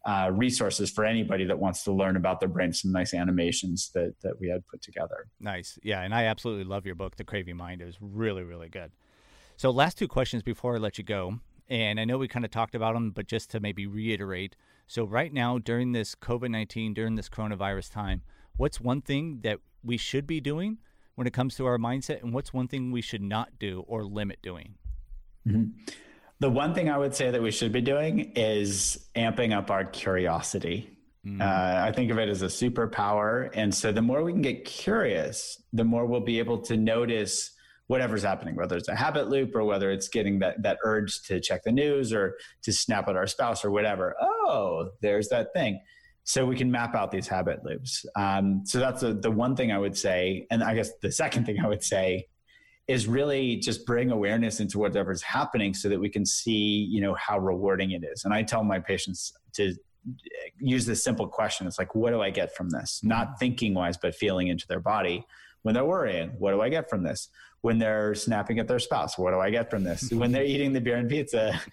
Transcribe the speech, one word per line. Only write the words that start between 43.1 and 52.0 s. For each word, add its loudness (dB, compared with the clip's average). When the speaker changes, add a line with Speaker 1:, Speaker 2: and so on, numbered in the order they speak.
Speaker 1:
our 2
spouse 0
or 2
whatever. 2
"Oh, 0
there's 2
that 0
thing." 0
So 2
we 2
can 2
map 0
out 0
these -2
habit -2
loops. -6
Um, 2
so -2
that's 0
the, 0
the 0
one 2
thing 2
I 2
would 0
say. 0
And 2
I 0
guess 0
the 0
second 0
thing 0
I 0
would 0
say 0